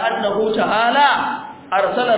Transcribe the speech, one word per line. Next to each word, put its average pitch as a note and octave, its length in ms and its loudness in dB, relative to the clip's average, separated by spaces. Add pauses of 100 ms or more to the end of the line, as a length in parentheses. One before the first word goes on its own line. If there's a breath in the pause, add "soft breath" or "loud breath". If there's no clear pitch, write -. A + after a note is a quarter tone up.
(120)
annahu G#3+ 400 -2
ta'ala A#3 560 2 (640)
arsala A#3 460 0